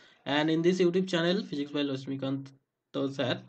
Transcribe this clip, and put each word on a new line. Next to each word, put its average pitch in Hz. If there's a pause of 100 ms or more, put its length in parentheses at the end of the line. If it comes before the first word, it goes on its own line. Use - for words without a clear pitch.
(260)
And 151
in 160
this 185
YouTube 185
channel, 175
Physics 143
by 147
Laxmikant 135 (480)
sir 139